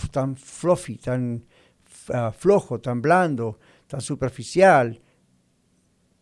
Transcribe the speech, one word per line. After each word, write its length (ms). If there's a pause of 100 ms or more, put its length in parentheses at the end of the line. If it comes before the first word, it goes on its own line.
(120)
tan 240
fluffy, 600
tan, 480 (680)
ah, 220
flojo, 460
tan 200
blando, 580 (260)
tan 160
superficial, 1000 (1200)